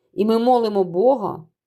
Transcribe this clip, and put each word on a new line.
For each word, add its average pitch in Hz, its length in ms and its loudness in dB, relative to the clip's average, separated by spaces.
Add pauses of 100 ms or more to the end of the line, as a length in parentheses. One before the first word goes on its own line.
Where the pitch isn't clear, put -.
(140)
І 202 120 -2
ми 220 140 2
молимо 226 440 0
Бога, 185 640 -2 (200)